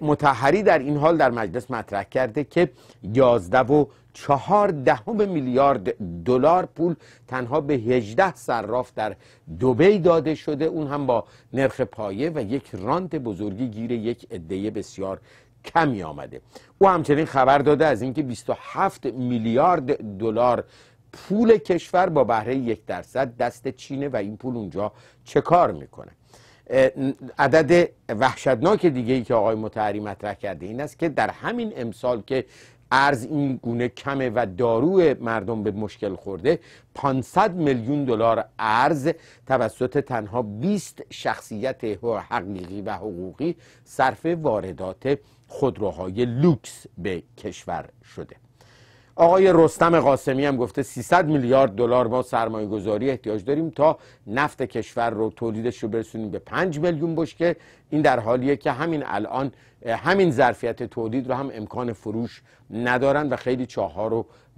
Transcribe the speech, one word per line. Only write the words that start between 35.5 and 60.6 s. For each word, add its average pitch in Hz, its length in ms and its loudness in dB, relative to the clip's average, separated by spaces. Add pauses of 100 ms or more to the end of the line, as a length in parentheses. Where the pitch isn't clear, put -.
به 107 80 -2
مشکل 101 440 -6
خورده، 98 440 -2 (360)
پانصد 156 600 0
میلیون 139 500 0
دلار 113 400 2 (140)
ارز 127 500 2 (380)
توسط 123 500 0
تنها 117 440 -4
بیست 123 680 -6
شخصیت 120 760 -8 (460)
حقیقی 98 520 -8
و 101 120 -8
حقوقی 95 640 -8 (280)
صرف - 420 -2
واردات 113 920 -4 (280)
خودروهای 95 800 -4
لوکس 135 600 -2 (120)
به 87 260 -6 (140)
کشور 87 520 -10 (260)
شده. - 200 -14 (800)
آقای 180 380 6
رستم 165 460 6
قاسمی 135 460 2
هم 139 120 0
گفته: 123 260 -2
«سیصد 160 440 0
میلیارد 131 440 4
دلار 120 360 2
ما 127 140 -2
سرمایه 110 460 -4
گذاری 107 420 -2
احتیاج 110 340 -4
داریم 147 260 -2
تا 151 280 2 (300)
نفت 135 360 -2
کشور 117 460 -4
رو، 110 200 -2
تولیدش 113 540 -6
رو 113 60 -4
برسونیم 110 400 -6
به 95 100 -8
پنج 151 400 -4
میلیون 165 360 -2
بشکه.» 165 400 -2 (340)
این 151 120 0
در 131 180 4
حالیه 127 360 0
که 147 160 -2
همین 147 340 -4
الان، 120 460 -6 (300)
اه، 113 140 -4
همین 180 360 2
ظرفیت 120 520 0